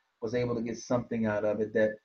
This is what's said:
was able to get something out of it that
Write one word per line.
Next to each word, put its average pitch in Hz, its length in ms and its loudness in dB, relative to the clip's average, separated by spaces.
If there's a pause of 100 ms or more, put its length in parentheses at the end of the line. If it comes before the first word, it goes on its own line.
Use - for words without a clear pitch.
(220)
was 117 120 -4
able 123 200 0
to 117 80 -2
get 117 160 -4
something 117 480 -2
out 104 180 0
of 107 160 2
it 107 140 -2
that 107 160 6 (140)